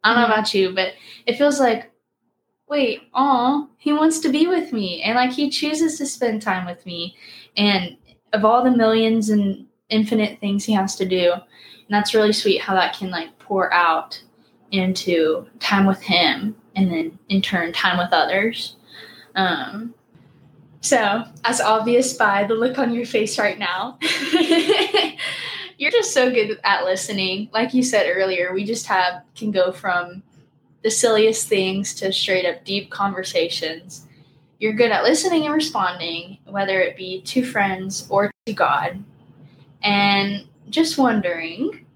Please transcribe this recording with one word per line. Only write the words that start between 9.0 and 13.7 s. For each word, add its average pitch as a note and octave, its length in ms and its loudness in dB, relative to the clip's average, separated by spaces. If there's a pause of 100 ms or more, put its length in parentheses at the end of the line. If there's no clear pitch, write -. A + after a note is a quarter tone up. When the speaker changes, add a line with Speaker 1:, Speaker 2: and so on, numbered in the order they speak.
Speaker 1:
and G3+ 380 0 (220)
infinite G#3+ 520 0
things G3+ 240 -2
he A3 80 -2
has F#3+ 240 0
to F#3+ 80 -2
do, F3+ 280 2
and - 580 -12
that's G#3 240 0
really G#3+ 180 4
sweet G#3 280 0
how F#3+ 140 -2
that F3+ 220 0
can, F#3 140 -8
like, E3 280 -10
pour F#3+ 340 -2